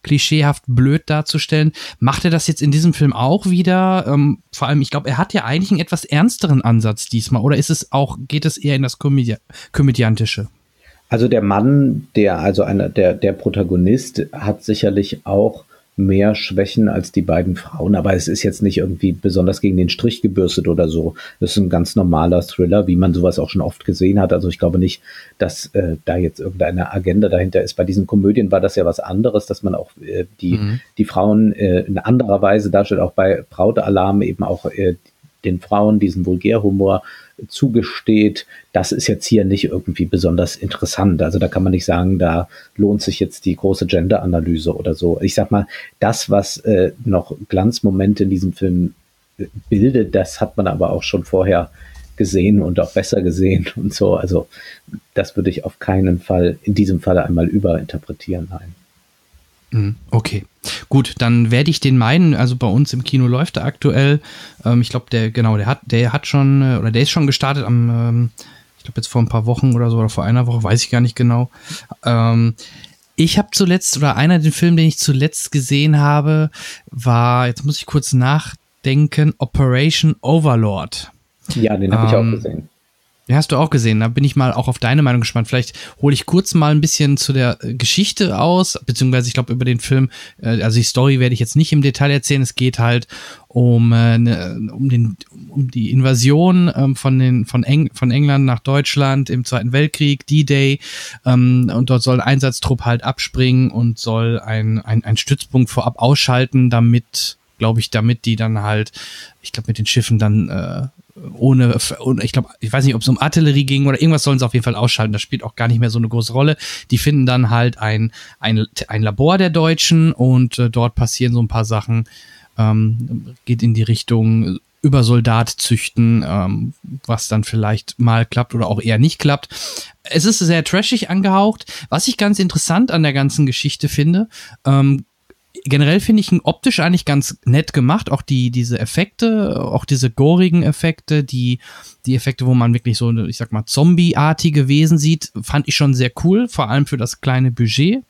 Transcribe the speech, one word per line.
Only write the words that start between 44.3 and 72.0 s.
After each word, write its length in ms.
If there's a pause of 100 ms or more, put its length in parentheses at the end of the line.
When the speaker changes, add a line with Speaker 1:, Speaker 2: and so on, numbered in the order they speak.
Speaker 2:
oder 180
so. 260
Ich 140
sag 160
mal, 160 (340)
das, 300
was, 280
äh, 340 (120)
noch 320 (120)
Glanzmomente 760
in 60
diesem 220
Film, 420 (440)
äh, 60 (260)
bildet, 440
das 260
hat 160
man 100
aber 240
auch 120
schon 220
vorher 460 (460)
gesehen 440
und 200
auch 120
besser 300
gesehen 440 (100)
und 180
so. 220
Also 320 (640)
das 220
würde 140
ich 140
auf 140
keinen 420
Fall 440
in 100
diesem 260
Falle 240
einmal 220
überinterpretieren, 1040
nein. 240 (960)
Speaker 1:
Mhm, 260 (140)
okay. 340 (440)
Gut, 300
dann 320
werde 200
ich 80
den 200
meinen, 360
also 220
bei 100
uns 280
im 100
Kino 220
läuft 320
er 60
aktuell. 560 (440)
Ähm, 160
ich 80
glaub, 220
der, 200
genau, 280
der 80
hat, 180
der 300
hat 120
schon, 360
äh, 160
oder 120
der 120
ist 80
schon 160
gestartet 380
am, 260
ähm, 400 (480)
ich 60
glaub 120
jetzt 120
vor 140
ein 60
paar 160
Wochen 300
oder 160
so 80
oder 100
vor 160
einer 220
Woche, 160
weiß 200
ich 80
gar 120
nicht 140
genau. 340 (540)